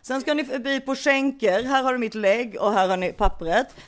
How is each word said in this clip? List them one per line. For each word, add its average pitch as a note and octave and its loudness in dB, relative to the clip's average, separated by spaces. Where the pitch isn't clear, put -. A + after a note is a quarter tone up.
Sen C4 -4
ska D4 0
ni D4+ -2
förbi C4+ -4
på C4+ -4
Schenker. C4+ 0
Här C4 0
har B3+ 0
du B3+ -2
mitt A3 -4
lägg G#3+ 0
och G3+ 2
här F#3+ 4
har F#3 0
ni F3+ -4
pappret. G3 0